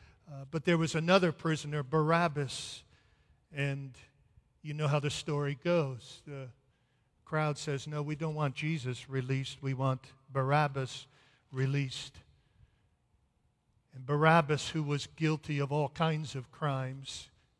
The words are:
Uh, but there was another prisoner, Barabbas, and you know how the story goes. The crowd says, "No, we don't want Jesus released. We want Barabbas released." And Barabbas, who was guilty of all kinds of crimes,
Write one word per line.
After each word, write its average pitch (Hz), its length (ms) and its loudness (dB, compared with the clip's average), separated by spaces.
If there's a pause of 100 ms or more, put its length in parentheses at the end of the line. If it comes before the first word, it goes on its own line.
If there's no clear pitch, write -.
(280)
Uh, 139 220 -14
but 160 160 -4
there 170 140 4
was 160 160 0
another 175 360 6
prisoner, 151 520 -2
Barabbas, 156 1000 0 (720)
and 139 420 -4 (680)
you 151 100 -8
know 151 140 0
how 147 120 4
the 143 120 0
story 143 520 -2
goes. 151 640 0
The 139 240 -12 (760)
crowd 156 360 0
says, 139 260 -4
"No, 151 160 -4
we 147 140 -2
don't 156 180 -4
want 147 220 0
Jesus 139 520 -2
released. 135 540 -2
We 135 140 -2
want 131 260 2 (320)
Barabbas 139 720 2 (460)
released." 135 720 -2 (1700)
And 131 100 -16
Barabbas, 147 640 4
who 160 120 -2
was 143 240 -2
guilty 156 540 -2
of 139 120 -2
all 147 180 0
kinds 156 440 -2
of 131 180 -10
crimes, 135 800 -6 (300)